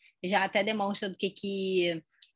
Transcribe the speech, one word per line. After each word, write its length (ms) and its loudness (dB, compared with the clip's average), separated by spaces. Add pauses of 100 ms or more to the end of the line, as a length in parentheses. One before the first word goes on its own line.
(240)
já 200 2
até 200 2
demonstra 460 -2
do 60 -10
que, 120 0
que... 720 0 (340)